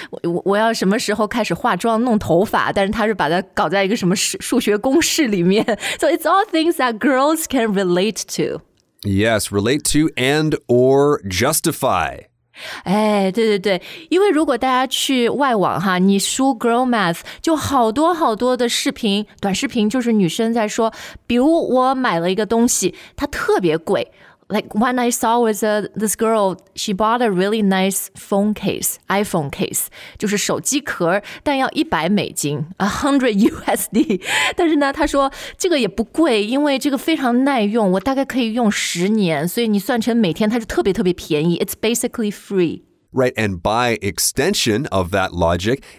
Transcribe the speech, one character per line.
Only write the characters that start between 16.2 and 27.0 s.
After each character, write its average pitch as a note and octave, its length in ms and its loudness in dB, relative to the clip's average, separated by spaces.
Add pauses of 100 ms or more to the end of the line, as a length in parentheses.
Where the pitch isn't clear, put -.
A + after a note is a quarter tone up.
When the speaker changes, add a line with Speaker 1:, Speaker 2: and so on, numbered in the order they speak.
Speaker 1:
“girl A#3+ 320 2
math”， G3 320 0 (200)
就 D#4+ 140 2
好 B3 380 0
多 D#4+ 220 2
好 D4+ 200 0
多 B3 220 0
的 A#3+ 120 0
视 - 220 -2
频、 G#3 360 -2 (140)
短 G3 140 -2
视 - 140 -2
频， G#3+ 200 0
就 B3+ 120 0
是 A#3 120 0
女 G3+ 160 4
生 A3+ 240 -2
在 A3+ 140 0
说， A3 260 0 (340)
比 A#3+ 80 0
如 D4 400 4
我 B3+ 200 4
买 A#3+ 240 0
了 E3+ 120 0
一 F#3+ 40 2
个 F#3+ 120 0
东 A3+ 200 2
西， - 280 0 (200)
它 C#4+ 120 -6
特 - 340 0
别 D#3+ 160 2
贵， E3 340 -2 (380)
Like, G#3 260 -4
one B3 260 0
I A#3+ 100 0
saw A#3+ 300 0
was, A3 240 0
uh, G#3+ 320 0
this G#3 180 -2
girl, G#3+ 420 0 (200)
she - 160 -4
bought A3 280 0